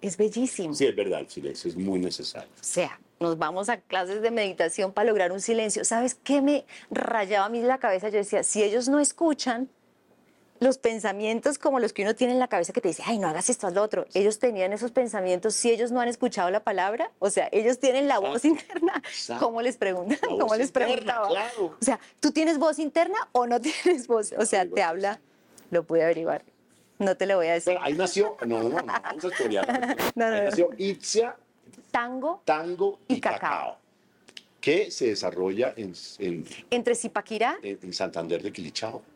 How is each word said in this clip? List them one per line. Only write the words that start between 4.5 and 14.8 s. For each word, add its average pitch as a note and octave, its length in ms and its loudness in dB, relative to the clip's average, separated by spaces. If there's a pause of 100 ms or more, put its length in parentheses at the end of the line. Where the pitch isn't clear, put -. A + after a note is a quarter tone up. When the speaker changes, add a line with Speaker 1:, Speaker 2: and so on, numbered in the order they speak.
Speaker 1:
para G#3+ 160 2
lograr F#3+ 240 2
un G3 80 -6
silencio. A3 440 0
¿Sabes A#3+ 300 0
qué C#4 280 0
me C#4+ 220 2 (260)
rayaba G#3 560 0
a - 20 -2
mí A#3 140 -4
la B3+ 160 2
cabeza? G3+ 300 0
Yo G#3 100 2
decía, G3+ 240 0
si - 200 0
ellos A3+ 260 2
no C#4+ 120 4
escuchan C4+ 680 0 (920)
los B3+ 200 4
pensamientos A3 800 -2
como C4+ 220 2
los G3+ 120 0
que - 80 -6
uno G#3 140 0
tiene A#3+ 180 2
en B3+ 60 2
la B3+ 100 2
cabeza F#3 240 0
que B3 80 0
te G3+ 80 0
dice, D#3+ 160 -4
"Ay, A3+ 140 -2
no F#3 100 0
hagas D#3 220 -2
esto, E3+ 160 -2
haz F3 80 -2
lo G3+ 80 4
otro". G#3+ 320 -2
Ellos G3+ 240 4
tenían G3 340 0
esos A3 180 -4